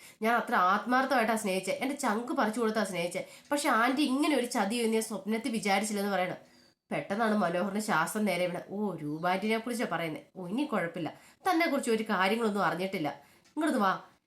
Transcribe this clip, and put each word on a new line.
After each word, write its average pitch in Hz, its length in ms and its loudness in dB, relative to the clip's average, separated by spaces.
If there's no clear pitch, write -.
ഞാൻ 226 140 2
അത്ര 226 200 0
ആത്മാർത്ഥമായിട്ടാ 226 800 2
സ്നേഹിച്ചേ, 190 460 -2
എന്റെ 269 140 -2
ചങ്ക് 240 380 -2
പറിച്ചു 240 260 0
കൊടുത്താ 214 240 2
സ്നേഹിച്ചേ. 180 420 -4
പക്ഷെ 294 180 0
ആന്റി 247 320 4
ഇങ്ങനെ 285 340 4
ഒരു 240 100 2
ചതി 220 300 0
എന്ന് 226 180 2
ഞാൻ 220 80 2
സ്വപ്നത്തിൽ 220 500 -4
വിചാരിച്ചില്ലെന്ന് 202 600 0
പറയണം. 180 240 0
പെട്ടെന്നാണ് 208 460 0
മനോഹറിന്റെ 185 440 0
ശ്വാസം 202 440 0
നേരെ 180 200 2
വീണത്. 175 240 -4
"ഓ, 196 260 -4
രൂപ 156 340 -4
ആന്റിനെ 208 280 0
കുറിച്ചാ 226 340 -4
പറയുന്നേ. 165 300 -4
ഓ, 185 120 -10
ഇനി 226 160 -2
കുഴപ്പമില്ല, 175 500 -4
തന്നെ 339 180 4
കുറിച്ച് 262 240 0
ഒരു 220 120 2
കാര്യങ്ങളൊന്നും 202 640 2
അറിഞ്ഞിട്ടില്ല. 165 440 -2
ഇങ്ങോട്ട് 294 300 0
വാ, 190 240 2